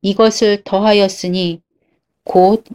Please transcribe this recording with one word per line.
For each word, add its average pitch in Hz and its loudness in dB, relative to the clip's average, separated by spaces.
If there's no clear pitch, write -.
이것을 208 0
더하였으니 190 -2
곧 190 2